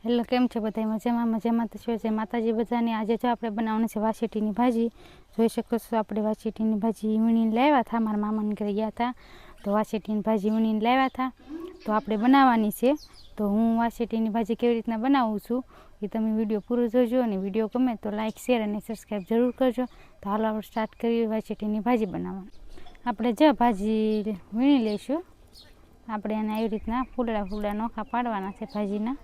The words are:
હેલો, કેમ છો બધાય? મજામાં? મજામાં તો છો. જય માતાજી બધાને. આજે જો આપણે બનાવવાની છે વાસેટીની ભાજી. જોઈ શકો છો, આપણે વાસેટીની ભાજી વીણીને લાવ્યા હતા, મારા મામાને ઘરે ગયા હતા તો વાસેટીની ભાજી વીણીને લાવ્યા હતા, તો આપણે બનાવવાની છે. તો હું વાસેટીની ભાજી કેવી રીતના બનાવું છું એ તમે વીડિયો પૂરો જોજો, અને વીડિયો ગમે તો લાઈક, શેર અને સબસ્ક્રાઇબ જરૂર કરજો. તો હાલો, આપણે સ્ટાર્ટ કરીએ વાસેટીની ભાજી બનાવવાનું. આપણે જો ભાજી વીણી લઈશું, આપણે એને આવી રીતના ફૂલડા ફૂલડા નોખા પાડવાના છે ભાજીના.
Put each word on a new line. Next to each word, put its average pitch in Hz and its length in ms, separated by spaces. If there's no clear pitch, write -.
હેલો, 240 160
કેમ 247 260
છો 240 120
બધાય? 220 260
મજામાં? 233 420
મજામાં 226 400
તો - 100
છો. 233 200
જય 220 140
માતાજી 220 400
બધાને. 233 420
આજે 220 240
જો 247 100
આપણે 233 220
બનાવવાની 220 380
છે 214 120
વાસેટીની 214 520
ભાજી. 233 380
જોઈ 226 120
શકો 233 300
છો, - 200
આપણે 214 240
વાસેટીની 220 560
ભાજી 214 400
વીણીને 226 360
લાવ્યા 269 280
હતા, 226 180
મારા 214 240
મામાને 214 300
ઘરે 208 180
ગયા 214 220
હતા 240 180
તો 202 80
વાસેટીની 214 500
ભાજી 214 280
વીણીને 220 360
લાવ્યા 262 220
હતા, 262 220
તો 214 80
આપણે 214 300
બનાવવાની 247 580
છે. 262 140
તો 208 120
હું 226 340
વાસેટીની 226 480
ભાજી 226 260
કેવી 240 220
રીતના 226 200
બનાવું 233 420
છું 247 220
એ 208 60
તમે 220 300
વીડિયો 214 300
પૂરો 240 200
જોજો, 247 340
અને 220 200
વીડિયો 202 260
ગમે 247 280
તો 208 140
લાઈક, 214 280
શેર 240 240
અને 208 180
સબસ્ક્રાઇબ 208 480
જરૂર 233 300
કરજો. 254 280
તો - 100
હાલો, 214 160
આપણે 214 160
સ્ટાર્ટ 220 380
કરીએ 233 340
વાસેટીની 214 460
ભાજી 220 260
બનાવવાનું. 180 440
આપણે 240 260
જો 294 220
ભાજી 214 840
વીણી 254 320
લઈશું, 233 360
આપણે 214 260
એને 214 200
આવી 220 140
રીતના 220 440
ફૂલડા 226 380
ફૂલડા 208 240
નોખા 220 380
પાડવાના 220 460
છે 220 160
ભાજીના. 214 500